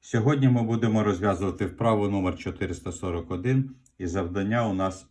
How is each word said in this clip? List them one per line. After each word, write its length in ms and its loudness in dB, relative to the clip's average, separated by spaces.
Сьогодні 480 2
ми 140 4
будемо 420 2
розв'язувати 600 0
вправу 420 0
номер 300 0
чотириста 540 -6
сорок 380 -6
один, 440 0
і 80 -6
завдання 640 0
у 60 -2
нас 360 -2